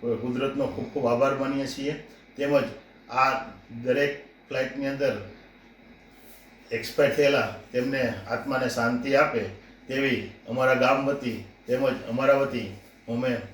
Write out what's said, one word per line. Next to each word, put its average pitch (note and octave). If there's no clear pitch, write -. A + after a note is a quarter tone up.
કુદરતનો C3
ખૂબ B2
ખૂબ C3+
આભાર A#2+
માનીએ C#3
છીએ. C#3+
તેમજ C#3
આ C3
દરેક C#3+
ફ્લાઇટની C3+
અંદર C#3
એક્સપાયર -
થયેલા C#3
તેમને C3+
આત્માને B2
શાંતિ B2
આપે C#3
તેવી C3
અમારા B2+
ગામ C3
વતી B2+
તેમજ B2+
અમારા C3+
વતી A#2+
અમે B2